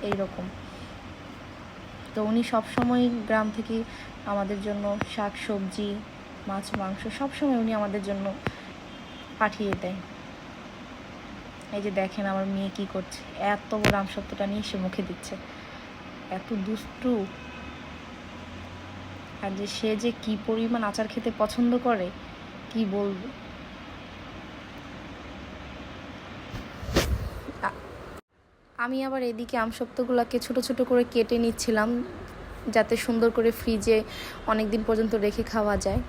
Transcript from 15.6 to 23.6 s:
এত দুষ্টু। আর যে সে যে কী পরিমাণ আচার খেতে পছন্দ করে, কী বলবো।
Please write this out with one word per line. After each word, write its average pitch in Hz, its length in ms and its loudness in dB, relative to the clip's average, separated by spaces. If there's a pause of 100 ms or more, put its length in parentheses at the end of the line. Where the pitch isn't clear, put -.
এত - 120 -8 (160)
দুষ্টু। 220 480 0 (2250)
আর 196 160 0
যে 202 80 0
সে 220 280 2
যে 226 160 4 (120)
কী 214 100 2 (140)
পরিমাণ 226 360 4
আচার 214 300 0
খেতে 233 160 0 (120)
পছন্দ 240 300 4 (140)
করে, 202 220 4 (640)
কী 226 120 2 (140)
বলবো। 202 320 0 (4000)